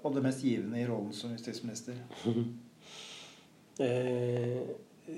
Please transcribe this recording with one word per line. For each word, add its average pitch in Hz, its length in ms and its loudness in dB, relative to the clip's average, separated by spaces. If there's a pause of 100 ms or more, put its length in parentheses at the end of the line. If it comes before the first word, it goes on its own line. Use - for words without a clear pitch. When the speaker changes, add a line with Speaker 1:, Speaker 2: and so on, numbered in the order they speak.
Speaker 1:
og 139 100 2
det 135 80 4
mest 127 200 2
givende 113 360 2
i 120 80 2
rollen 107 260 0
som 117 240 -6
justisminister? 113 580 -6 (300)
Speaker 2:
<laughs> 117 300 2 (1300)
Eh, 123 800 2 (580)